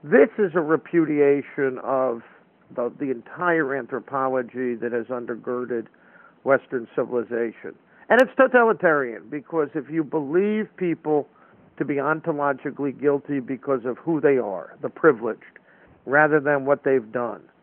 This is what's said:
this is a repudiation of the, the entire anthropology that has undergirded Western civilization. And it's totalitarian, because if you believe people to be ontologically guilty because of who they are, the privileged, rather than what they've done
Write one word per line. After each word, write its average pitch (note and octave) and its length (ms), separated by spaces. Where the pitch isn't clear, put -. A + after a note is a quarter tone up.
this A3 360
is F#3+ 160
a F3+ 60
repudiation D3 1200
of B2 400
the, A#2+ 240
the C#3+ 120
entire D3 640
anthropology B2+ 1000
that A2+ 180
has A#2 160
undergirded A#2+ 800
Western B2+ 520
civilization. A#2 800
And A#3 140
it's - 160
totalitarian, F#3 920
because D3 460
if C3+ 160
you D#3+ 120
believe E3+ 760
people D#3 500
to D#3 80
be C#3 120
ontologically C#3+ 1000
guilty C#3+ 420
because B2+ 440
of B2 140
who D#3+ 200
they C#3 200
are, G2 420
the D#3 80
privileged, A#2 540
rather D3 320
than C#3 260
what C#3 200
they've B2+ 280
done A2+ 300